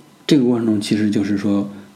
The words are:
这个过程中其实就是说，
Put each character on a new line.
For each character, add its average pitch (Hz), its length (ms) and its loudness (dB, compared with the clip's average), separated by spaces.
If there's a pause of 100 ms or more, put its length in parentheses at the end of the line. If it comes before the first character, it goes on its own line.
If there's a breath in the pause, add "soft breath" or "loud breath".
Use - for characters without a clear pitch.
(280 loud breath)
这 156 100 6
个 127 60 2
过 120 140 2
程 113 80 -4
中 107 160 0
其 107 160 -2
实 107 120 0
就 101 140 0
是 101 140 -2
说， 101 340 -2 (240 loud breath)